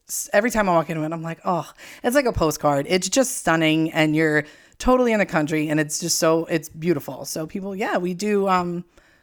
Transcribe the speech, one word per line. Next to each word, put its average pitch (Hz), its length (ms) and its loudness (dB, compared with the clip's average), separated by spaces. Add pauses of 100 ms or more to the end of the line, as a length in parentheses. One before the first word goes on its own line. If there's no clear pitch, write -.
s-, - 240 -8
every 208 180 2
time 208 200 0
I 175 60 2
walk 160 140 2
into 156 140 -4
it, 156 80 -4
I'm 165 120 -6
like, 165 200 -8
"Oh, 175 260 -2 (360)
it's 240 100 0
like 285 100 2
a 220 60 0
postcard." 147 560 0
It's 185 220 0
just - 300 0
stunning, 160 520 2
and 156 240 2
you're 151 300 2 (320)
totally 254 340 2
in 214 80 2
the 185 60 2
country, 156 420 0
and 151 100 0
it's 151 220 -2
just 170 200 -2
so, 165 260 2
it's 160 240 -4
beautiful. 143 560 -4
So 160 220 -8
people, 196 280 -8
yeah, 240 220 -2
we 180 160 -2
do, 202 340 0
um, 175 380 0 (380)